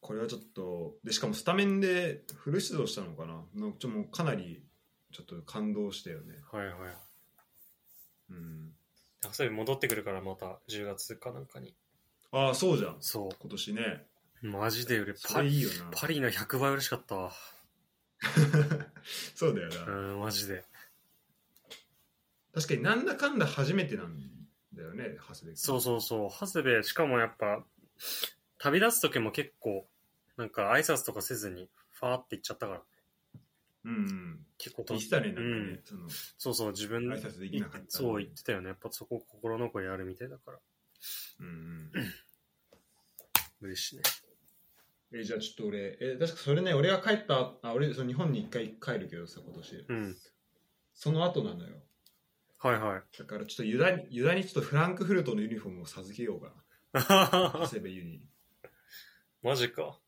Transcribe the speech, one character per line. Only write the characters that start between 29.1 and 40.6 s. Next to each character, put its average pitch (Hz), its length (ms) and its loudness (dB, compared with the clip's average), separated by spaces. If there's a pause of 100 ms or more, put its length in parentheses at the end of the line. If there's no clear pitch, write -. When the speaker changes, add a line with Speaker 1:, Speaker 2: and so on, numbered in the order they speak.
Speaker 2:
も 110 120 2
結 143 300 -4
構、 98 280 -4 (480)
な 117 100 -6
ん 104 40 -10
か 104 200 2
挨 123 80 8
拶 156 260 2
と - 80 -4
か 104 100 -4
せ 131 120 -2
ず 104 160 -4
に、 90 180 -12 (220)
フ - 160 -6
ァ 127 80 2
ー 127 40 -2
っ 127 80 -10
て - 100 -8
行 98 40 -8
っ - 20 -20
ち - 80 -6
ゃ 107 40 -4
っ - 40 -20
た 113 80 -6
か 98 80 -6
ら。 85 80 -12 (1000)
Speaker 1:
う 113 60 -8
ん 117 40 -2
う - 40 -2
ん。 92 480 -4 (120)
Speaker 2:
結 - 180 -12
構 - 120 -6
Speaker 1:
言 110 100 0
っ - 20 -2
て - 80 -6
た 151 120 4
ね、 107 80 -2
な 98 40 -4
ん - 40 -6
か 120 60 -6
ね、 120 40 0
Speaker 2:
う 120 40 0
ん。 104 340 -4
Speaker 1:
そ - 100 -18
の、 170 140 -12 (300)
Speaker 2:
そ 135 120 -4
う 117 40 0
そ 110 140 0
う、 - 40 -2
自 101 160 -4
分 117 200 -2
Speaker 1:
挨 110 140 -4
拶 - 180 -10
で 95 80 -8
き - 120 -2
な 202 60 0
か - 40 -10
っ - 20 -16
た - 60 -12
ん - 60 -14
で。 - 60 -16
Speaker 2:
そ 120 240 0
う、 104 40 0
言 101 80 -4
っ - 40 -16
て - 120 -16
た 120 100 -2
よ 98 80 0
ね。 92 80 -8
や 95 60 -6
っ - 40 -20
ぱ 113 120 -10
そ - 160 -10
こ 117 220 -4
心 113 300 -4
残 117 220 -2
り 95 60 -4
あ 95 100 -4
る 95 80 -6
み 92 120 -8
た - 80 -10
い 131 40 -10
だ 139 100 -14
か - 140 -18
ら。 - 60 -18 (840)